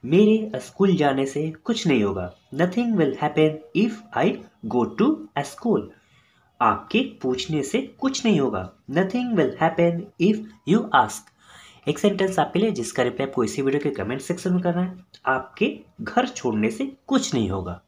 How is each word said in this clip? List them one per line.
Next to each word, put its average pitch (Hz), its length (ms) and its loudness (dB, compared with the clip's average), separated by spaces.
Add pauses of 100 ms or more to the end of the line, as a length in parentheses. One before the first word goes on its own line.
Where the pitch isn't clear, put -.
"मेरे 214 560 4
स्कूल 190 360 2
जाने 139 300 2
से 151 240 -4 (140)
कुछ - 220 -2
नहीं 127 180 4
होगा", 95 280 -4 (220)
"Nothing 180 420 0
will 143 260 2
happen 156 320 2 (220)
if 220 200 2 (220)
I 143 80 2 (480)
go 123 80 4 (180)
to 240 80 6 (360)
school"। 196 380 -2 (800)
"आपके 107 400 2 (220)
पूछने 135 400 -2
से 220 180 -2 (200)
कुछ 269 260 -2
नहीं 190 140 4
होगा", 107 220 0 (280)
"Nothing 220 440 0
will 143 180 2 (100)
happen 170 380 2 (220)
if 214 160 4 (320)
you 214 100 6 (160)
ask"। - 320 0 (600)
एक - 100 -2
sentence 190 400 2
आपके 156 200 0
लिए 214 120 2
जिसका 127 320 -2
reply 123 260 -2
आपको 123 160 0
इसी 135 180 -4
video 139 200 2
के 147 80 0
comment 127 300 -6
section 175 320 -4
में 180 100 2
करना 175 200 0
है। 185 220 -8 (220)
"आपके - 520 -2 (220)
घर 247 280 0
छोड़ने 208 420 0
से 247 160 -6 (200)
कुछ - 280 0
नहीं 107 160 0
होगा"। 90 380 -6